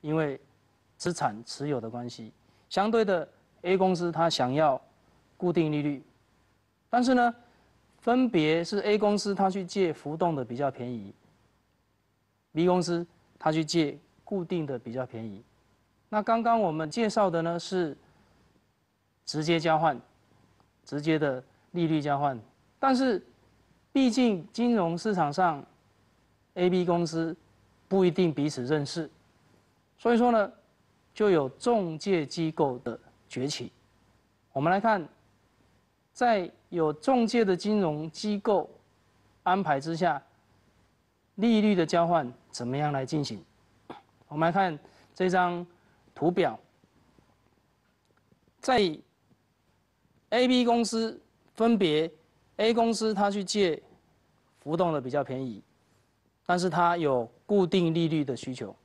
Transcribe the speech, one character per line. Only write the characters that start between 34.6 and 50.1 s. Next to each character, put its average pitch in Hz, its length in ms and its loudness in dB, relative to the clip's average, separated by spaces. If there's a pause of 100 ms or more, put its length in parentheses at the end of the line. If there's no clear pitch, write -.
们 156 100 2
来 190 80 2
看， 202 300 0 (1040)
在 220 380 0 (180)
有 160 240 0
中 240 340 2
介 233 180 2
的 190 120 2
金 208 240 0
融 156 300 -2
机 208 280 -6
构 196 300 0 (760)
安 190 200 2
排 147 180 0
之 160 160 -6
下， 156 260 -2 (1120)
利 220 240 4
率 208 140 4
的 170 120 2
交 170 200 2
换 160 240 0 (200)
怎 123 160 -10
么 127 100 -4
样 147 160 0
来 135 140 -2
进 147 180 -2
行？ 104 180 -10 (840)
我 151 100 -12
们 160 100 0
来 175 60 0
看 180 240 0 (380)
这 185 160 0
张 180 340 0 (500)
图 165 180 0
表， 160 260 0 (2000)
在 208 380 0 (1300)